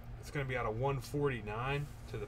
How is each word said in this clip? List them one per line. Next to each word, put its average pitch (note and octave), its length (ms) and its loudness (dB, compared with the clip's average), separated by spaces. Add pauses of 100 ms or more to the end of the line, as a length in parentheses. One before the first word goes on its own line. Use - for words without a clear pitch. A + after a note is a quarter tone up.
(200)
It's - 100 -10
gonna C#3+ 140 0
be B2+ 120 0
out A#2+ 100 2
of A2 120 2
one C3+ 220 4
forty-nine C3 880 2 (240)
to A#2+ 80 -2
the G2+ 100 -4